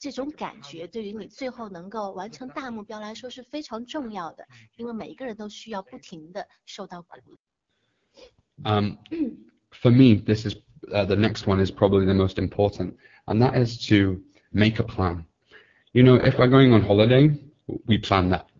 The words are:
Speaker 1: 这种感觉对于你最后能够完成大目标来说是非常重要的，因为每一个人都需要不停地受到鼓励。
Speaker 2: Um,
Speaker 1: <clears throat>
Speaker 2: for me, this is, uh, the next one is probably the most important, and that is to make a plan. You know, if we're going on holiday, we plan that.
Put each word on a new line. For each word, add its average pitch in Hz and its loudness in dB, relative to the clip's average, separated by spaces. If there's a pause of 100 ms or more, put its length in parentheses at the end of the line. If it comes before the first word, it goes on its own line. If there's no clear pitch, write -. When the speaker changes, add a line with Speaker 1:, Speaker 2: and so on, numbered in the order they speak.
Speaker 1:
这 277 -10
种 269 -10
感 208 -14
觉 165 -16
对 220 -12
于 202 -12
你 214 -14
最 - -12
后 240 -14
能 185 -16
够 202 -8
完 190 -12
成 254 -18
大 269 -12
目 226 -12
标 214 -14
来 214 -14
说 254 -16
是 247 -18
非 294 -12
常 233 -12
重 247 -10
要 170 -10
的， - -20 (280)
因 233 -12
为 240 -10
每 196 -10
一 - -18
个 262 -14
人 226 -12
都 208 -14
需 220 -20
要 196 -8
不 254 -20
停 165 -20
地 196 -12 (160)
受 - -18
到 175 -18
鼓 - -20
励。 - -20 (1200)
Speaker 2:
Um, 104 -2 (120)
Speaker 1:
<clears throat> - -10
Speaker 2:
for - 0
me, 120 6
this 107 -2
is, 101 -8 (360)
uh, 98 0
the 95 0
next 107 -2
one 98 2
is 95 0
probably 98 2
the 95 2
most 95 0
important, 95 -4 (280)
and 107 0
that 127 2
is 123 -2
to 98 2 (300)
make 107 2
a 117 -2
plan. 87 -4 (680)
You 123 6
know, 127 8
if 123 0
we're 127 4
going 135 8
on 107 6
holiday, 120 4 (520)
we 107 2
plan 95 0
that. 92 -2 (140)